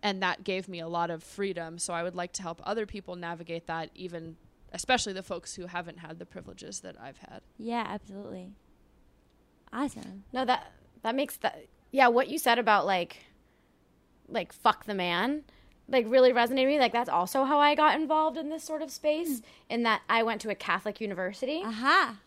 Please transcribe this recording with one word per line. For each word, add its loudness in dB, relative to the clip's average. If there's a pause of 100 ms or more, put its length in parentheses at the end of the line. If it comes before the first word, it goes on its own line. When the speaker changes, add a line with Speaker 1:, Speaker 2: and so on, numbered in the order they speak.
Speaker 1:
And -2
that -2
gave -4
me -10
a -8
lot -2
of -8
freedom. -8
So -6
I -2
would -6
like -6
to -8
help -10
other -4
people -12
navigate -10
that, -6
even, -12 (340)
especially 0
the -8
folks -10
who -12
haven't -10
had -14
the -14
privileges -14
that -16
I've -16
had. -20 (160)
Speaker 2:
Yeah, -4
absolutely. -12 (1200)
Awesome. -6 (100)
Speaker 3:
No, -2
that, 0 (320)
that -2
makes -4
the, -2 (400)
yeah, 8
what 4
you -4
said 4
about, 6
like, -2 (1000)
like, -6
fuck 2
the -4
man, 0 (440)
like, 4
really 8
resonated 4
with 4
me. 2
Like, 4
that's 0
also 2
how 4
I 6
got 4
involved 2
in -6
this -8
sort -6
of -8
space, -2
Speaker 2:
Mm. -18 (260)
Speaker 3:
in 0
that 2
I 4
went -2
to -6
a -2
Catholic -2
university. -4
Speaker 2:
Aha. 2